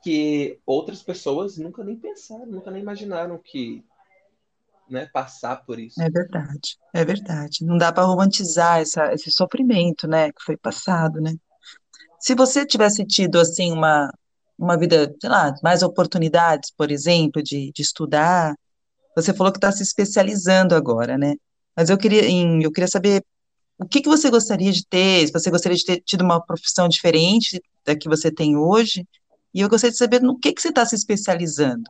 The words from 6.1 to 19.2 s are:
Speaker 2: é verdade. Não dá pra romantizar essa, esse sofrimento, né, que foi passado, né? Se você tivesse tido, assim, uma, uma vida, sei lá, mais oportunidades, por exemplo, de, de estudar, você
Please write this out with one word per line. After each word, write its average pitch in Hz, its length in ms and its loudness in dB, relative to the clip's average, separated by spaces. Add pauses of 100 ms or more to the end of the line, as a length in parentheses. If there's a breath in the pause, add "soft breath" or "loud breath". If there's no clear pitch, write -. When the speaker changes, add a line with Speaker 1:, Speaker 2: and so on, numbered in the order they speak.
Speaker 2:
é 170 120 0
verdade. 165 580 -6
Não 170 140 0
dá 170 160 4
pra 185 100 2
romantizar 180 760 2
essa, 156 320 -2
esse - 180 -8
sofrimento, 180 760 0
né, 156 240 2
que - 120 -20
foi 156 140 -4
passado, 165 640 -2
né? 160 120 -2 (880 loud breath)
Se - 160 -2
você 262 300 4
tivesse 208 400 2
tido, 170 340 2
assim, 170 340 2
uma, 156 360 2 (480)
uma 170 200 0
vida, 156 440 2
sei 220 80 -6
lá, 170 240 2 (100)
mais 175 200 4
oportunidades, 170 920 0
por 147 140 -2
exemplo, 156 520 0
de, 143 300 -8
de - 100 -10
estudar, 156 720 0 (600)
você 165 180 0